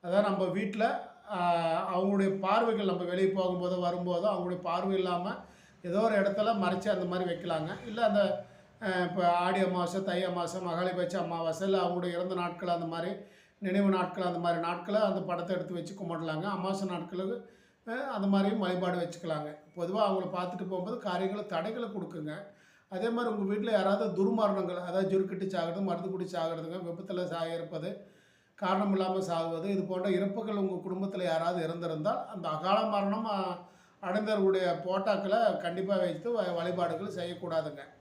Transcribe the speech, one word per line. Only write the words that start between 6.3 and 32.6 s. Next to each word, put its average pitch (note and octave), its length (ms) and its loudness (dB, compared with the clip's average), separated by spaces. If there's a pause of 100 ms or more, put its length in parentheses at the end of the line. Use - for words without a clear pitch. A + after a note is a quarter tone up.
மறைச்சு F#3+ 320 0
அந்த F#3 160 2
மாதிரி F3+ 260 0
வைக்கலாங்க. E3+ 560 -4
இல்ல A3+ 180 0
அந்த, G3+ 400 4 (380)
ஆ, G#3+ 40 -4
இப்ப F3+ 420 2
ஆடி F3+ 320 4
அமாவாசை, F3+ 420 2
தை F#3 220 0
அமாவாசை, F3 360 -2
மகாலி F3 300 0
பட்ச F3+ 260 -2
அமாவாசை, E3 520 0
இல்ல F#3+ 160 4
அவங்களுடைய F3 240 0
இறந்த F3+ 260 -2
நாட்கள், F3 340 -4
அந்த E3+ 180 0
மாதிரி E3+ 260 -4 (460)
நினைவு G3 300 4
நாட்கள், F#3 360 2
அந்த E3+ 140 0
மாதிரி E3+ 220 2
நாட்களை F3 400 0
அந்த F#3+ 200 2
படத்தை F3 360 -2
எடுத்து - 180 -4
வச்சு E3+ 200 -6
கும்பிடலாங்க. D#3+ 480 -4
அமாவாசை G3 460 -2
நாட்களுக்கு, F#3 600 -6 (380)
ஆ, A3+ 40 -6
அந்த A#3+ 340 -2
மாதிரியும் G3 320 4
வழிபாடு F3+ 400 0
வச்சுக்கலாங்க. D#3 580 -4 (200)
பொதுவா F#3 260 0
அவங்கள F#3+ 320 2
பார்த்துட்டு F3+ 340 -4
போகும்போது F#3 300 -4
காரியங்களை F#3+ 480 -2
தடைகளை G#3+ 420 -4
கொடுக்குங்க. D#3+ 440 -8 (560)
அதே G3+ 220 -2
மாதிரி A#3 240 0
உங்க G3+ 200 0
வீட்ல - 160 0
யாராவது G3 540 2
துர்மரணங்கள், F#3+ 560 2
அதாவது F#3+ 380 0
ஜுருக்கிட்டு F#3+ 280 -2
சாகிறது, F3 360 -2
மருந்து F3+ 280 -2
குடி F3+ 140 -4
சாகிறதுங்க, E3 600 -4
விபத்துல F3+ 380 -6
சாகிறப்பது, E3 760 -6 (540)
காரணம் G3 380 2
இல்லாம F#3+ 280 2
சாகுவது, E3 480 -2
இது F#3 140 0
போன்ற F#3 280 -2
இறப்புகள் G3+ 460 0
உங்க F#3 340 -2
குடும்பத்துல F#3+ 320 -2
யாராவது E3 460 0
இறந்திருந்தால் E3 580 -2
அந்த F3 220 -8
அகால F#3 380 2